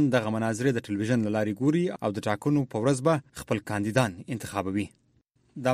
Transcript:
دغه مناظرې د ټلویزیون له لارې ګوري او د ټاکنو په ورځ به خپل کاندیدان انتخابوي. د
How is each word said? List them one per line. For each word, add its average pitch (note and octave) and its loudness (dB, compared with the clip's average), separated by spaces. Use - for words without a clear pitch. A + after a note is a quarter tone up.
دغه A2 2
مناظرې A2+ 0
د A#2 -2
ټلویزیون A2 0
له G#2 0
لارې G#2+ 0
ګوري D#3 2
او G#2+ 0
د - -10
ټاکنو C#3+ 2
په A#2+ -2
ورځ C3+ 2
به E3 6
خپل - -2
کاندیدان G#2+ 2
انتخابوي. G2 -4
د - 0